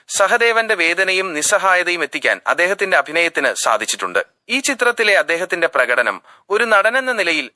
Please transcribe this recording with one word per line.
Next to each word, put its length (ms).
സഹദേവന്റെ 680
വേദനയും 600
നിസ്സഹായതയും 680
എത്തിക്കാൻ 440
അദ്ദേഹത്തിന്റെ 500
അഭിനയത്തിന് 580
സാധിച്ചിട്ടുണ്ട്. 720
ഈ 120
ചിത്രത്തിലെ 560
അദ്ദേഹത്തിന്റെ 500
പ്രകടനം 560
ഒരു 140
നടനെന്ന 480
നിലയിൽ 440